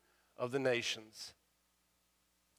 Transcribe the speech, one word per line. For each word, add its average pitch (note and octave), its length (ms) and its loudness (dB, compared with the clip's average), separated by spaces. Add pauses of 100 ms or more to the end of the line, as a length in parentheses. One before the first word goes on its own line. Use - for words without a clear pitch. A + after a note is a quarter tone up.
(360)
of B2 160 -2
the C#3 80 2
nations. A#2+ 720 0 (1300)